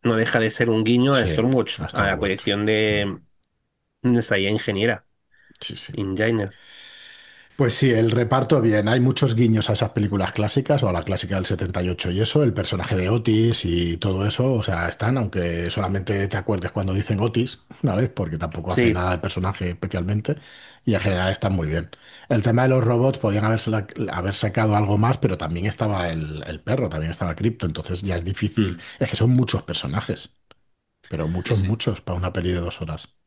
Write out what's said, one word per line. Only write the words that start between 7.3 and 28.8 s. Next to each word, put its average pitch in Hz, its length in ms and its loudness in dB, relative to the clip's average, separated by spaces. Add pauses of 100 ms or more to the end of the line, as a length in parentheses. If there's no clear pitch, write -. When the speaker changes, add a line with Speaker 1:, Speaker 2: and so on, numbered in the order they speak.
Speaker 2:
Pues 123 200 2
sí, 131 160 4
el 113 200 4
reparto 127 500 2
bien, 107 260 4
hay 123 140 4
muchos 123 340 2
guiños 113 340 4
a 107 40 2
esas 107 160 0
películas 98 420 0
clásicas 131 500 0
o 110 60 2
a 90 60 0
la 85 100 -2
clásica 92 320 -4
del 92 100 -2
setenta 90 380 -2
y 90 60 -2
ocho 90 200 -4
y 92 120 -2
eso, 151 200 2
el 123 120 2
personaje 92 420 -2
de 92 140 0
Otis 113 560 2
y 85 320 0
todo 98 280 -2
eso, 127 280 0
o 110 100 0
sea, 85 240 -2
están, 117 300 -2
aunque 87 520 -2
solamente 98 600 -2
te 107 80 -4
acuerdes 98 340 -4
cuando 95 220 -2
dicen 101 260 -2
Otis 117 400 -2 (240)
una 110 120 2
vez, 120 160 2
porque 80 260 -6
tampoco 82 340 -6
hace 120 180 4
Speaker 1:
Sí. - 20 4
Speaker 2:
nada 90 220 0
el 85 60 -2
personaje 90 520 -4
especialmente, 98 680 -4 (480)
y 113 80 2
en 92 80 2
general 95 320 2
están 95 200 0
muy 82 140 0
bien. 82 220 -2 (400)
El 113 140 2
tema 120 200 4
de 131 60 4
los 127 140 4
robots, 123 360 2
podían 104 240 2
haber, 110 160 2 (540)
haber 92 220 -2
sacado 107 420 2
algo 104 200 2
más, 117 200 4
pero 92 200 0
también 85 280 -4
estaba 101 440 -2
el, 78 380 -6
el 78 140 -10
perro, 123 260 -2
también 80 240 -4
estaba 85 240 -4
Crypto, 110 300 -2
entonces 87 380 -4
ya 95 120 -2
es 85 80 -4
difícil, 98 540 -2
Speaker 3:
Mm. - 120 -18 (100)